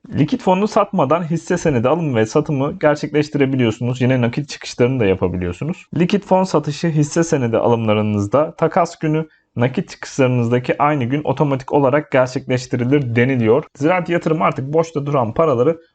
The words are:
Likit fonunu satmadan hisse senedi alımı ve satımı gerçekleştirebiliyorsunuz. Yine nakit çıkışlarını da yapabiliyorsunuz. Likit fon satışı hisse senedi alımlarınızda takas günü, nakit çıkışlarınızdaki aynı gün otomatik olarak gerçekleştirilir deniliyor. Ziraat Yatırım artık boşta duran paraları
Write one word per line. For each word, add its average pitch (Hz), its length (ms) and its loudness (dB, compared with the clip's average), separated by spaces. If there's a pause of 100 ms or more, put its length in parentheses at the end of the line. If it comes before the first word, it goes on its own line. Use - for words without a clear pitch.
(180)
Likit - 240 0
fonunu 190 260 2
satmadan 175 540 0
hisse 165 360 -2
senedi 127 300 0
alımı 151 280 0
ve 110 100 4
satımı 151 520 -2
gerçekleştirebiliyorsunuz. 135 1200 0
Yine 127 200 2
nakit 120 280 -2
çıkışlarını 123 520 -2
da 107 60 2
yapabiliyorsunuz. 90 800 -2 (120)
Likit 175 260 0
fon 190 200 2
satışı 151 440 -2
hisse 156 360 0
senedi 127 320 0
alımlarınızda 107 1000 0
takas 170 420 -2
günü, 156 280 -2 (300)
nakit 123 320 -2
çıkışlarınızdaki 123 920 0
aynı 147 220 2
gün 135 200 -2
otomatik 139 480 -2
olarak 143 380 2
gerçekleştirilir 127 1040 0
deniliyor. 120 480 2 (100)
Ziraat 175 340 0
Yatırım 170 340 0
artık 147 300 -2
boşta 156 340 -2
duran 127 280 -2
paraları 156 460 2 (140)